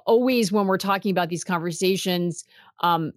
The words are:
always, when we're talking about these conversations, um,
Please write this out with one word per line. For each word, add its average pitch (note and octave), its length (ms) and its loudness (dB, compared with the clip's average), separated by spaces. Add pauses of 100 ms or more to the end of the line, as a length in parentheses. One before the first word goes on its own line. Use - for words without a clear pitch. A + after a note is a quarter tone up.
always, A#3+ 440 2
when G3+ 160 0
we're F#3+ 120 2
talking G3 320 -2
about F3 180 0
these E3 160 -6
conversations, F3 1000 -2 (360)
um, E3 360 0